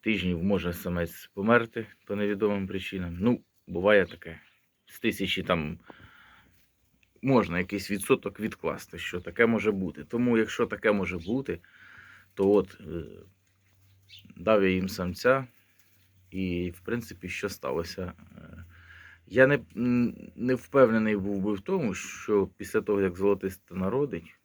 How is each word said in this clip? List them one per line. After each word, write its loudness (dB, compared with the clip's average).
тижнів -2
може 0
самець -6
померти 0
по -6
невідомим 0
причинам. -6
Ну, 2
буває 4
таке, -16
з -20
тисячі -2
там -2
можна 4
якийсь -4
відсоток -2
відкласти, -6
що -8
таке 2
може 2
бути. -4
Тому, 0
якщо 0
таке 0
може -2
бути, -6
то 2
от, 2
е, -8
дав 2
я 4
їм 2
самця, 0
і, -2
в -20
принципі, -8
що -6
сталося? -6
Е, -18
я 6
не, 4
н-, 0
не 0
впевнений 4
був -2
би 0
в -4
тому, -2
що 0
після -2
того, 0
як 0
золотиста -2
народить -2